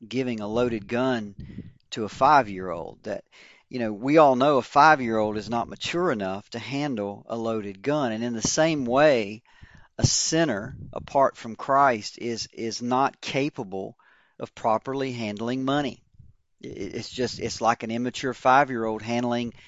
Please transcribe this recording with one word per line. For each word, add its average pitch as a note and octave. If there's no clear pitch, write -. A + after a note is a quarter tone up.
giving A#2+
a G#2
loaded A2+
gun A#2
to A2+
a G2+
five-year-old. G2
That, G2+
you B2+
know, A2+
we B2+
all C#3+
know C#3
a A#2
five-year-old A#2
is G#2+
not A#2
mature F3
enough G2
to A#2
handle A2+
a A#2
loaded G#2+
gun. C#3
And A2
in A#2+
the A2+
same D#3
way, A#2+
a -
sinner C3
apart -
from A2+
Christ C3+
is, A2+
is A2+
not B2+
capable A2+
of -
properly C3
handling A#2
money. C#3
I-, -
it's -
just, A#2+
it's -
like A2+
an A2+
immature B2
five-year-old B2+
handling A#2+